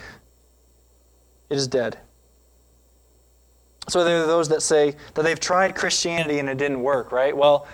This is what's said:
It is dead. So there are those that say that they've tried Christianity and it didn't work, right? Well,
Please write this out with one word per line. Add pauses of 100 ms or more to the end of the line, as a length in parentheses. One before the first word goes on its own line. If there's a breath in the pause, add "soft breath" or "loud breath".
(1500 loud breath)
It
is
dead. (1900)
So
there
are
those
that
say (180 loud breath)
that
they've
tried
Christianity
and
it
didn't
work,
right?
Well,